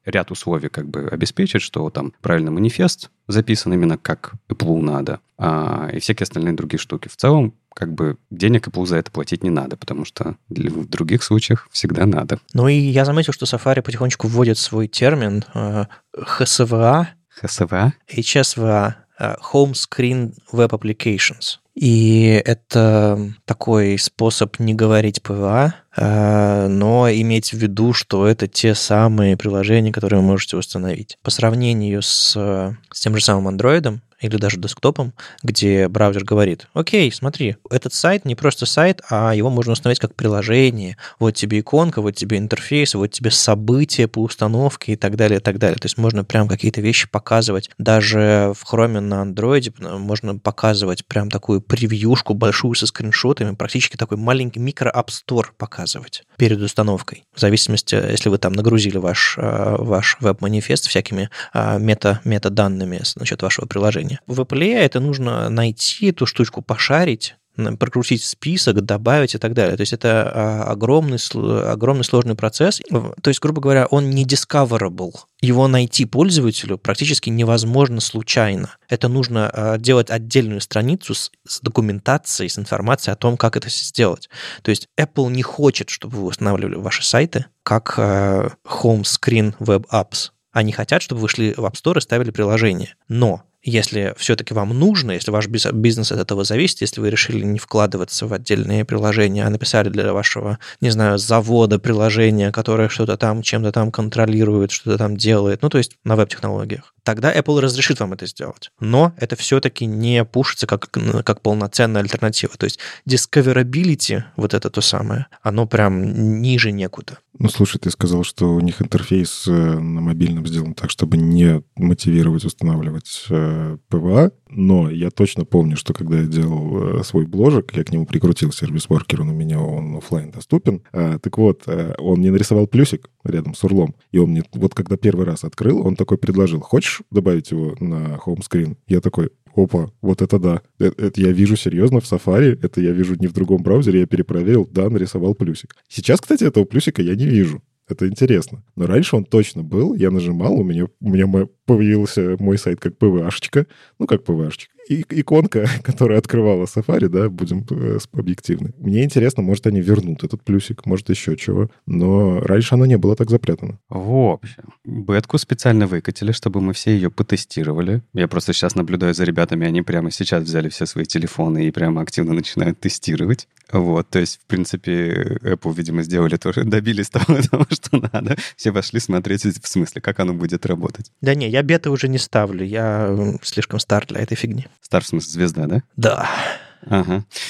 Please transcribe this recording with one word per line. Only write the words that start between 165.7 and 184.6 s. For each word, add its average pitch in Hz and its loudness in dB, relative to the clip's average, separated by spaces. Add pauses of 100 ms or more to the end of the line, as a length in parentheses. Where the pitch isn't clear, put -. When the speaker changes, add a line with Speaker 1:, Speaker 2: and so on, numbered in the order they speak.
Speaker 1:
выкатили, 92 -4
чтобы 101 -2
мы 95 0
все 107 0
ее 90 0
потестировали. 90 -2 (120)
Я 90 0
просто 87 -2
сейчас - -2
наблюдаю 87 0
за 87 0
ребятами, 85 0
они 85 0
прямо 85 -2
сейчас 85 -2
взяли 80 -2
все 80 -6
свои 82 -6
телефоны 80 -2
и 78 -2
прямо 82 -2
активно 82 -4
начинают 85 -2
тестировать. 85 -2 (220)
Вот, 85 0
то - 0
есть, 87 -2
в - -20
принципе, 90 -4
Apple, 85 -4
видимо, 82 -4
сделали 85 0
тоже, 92 -4
добились 107 0
того, 147 2
<laughs> - -2
того, - 2
что - -2 (100)
надо. 110 -2 (200)
Все - -2
пошли 101 -4
смотреть, 95 -2
в 101 -4
смысле, - -4
как - -4
оно 90 -2
будет 85 -4
работать. 87 -6 (120)
Speaker 2:
Да 139 2
не, 139 -2
я 123 2
беты 165 0
уже 139 0
не 131 0
ставлю, 98 -2
я, 107 -2
м, 101 0
слишком - -6
стар 104 0
для - -8
этой 113 -4
фигни. 117 -6 (160)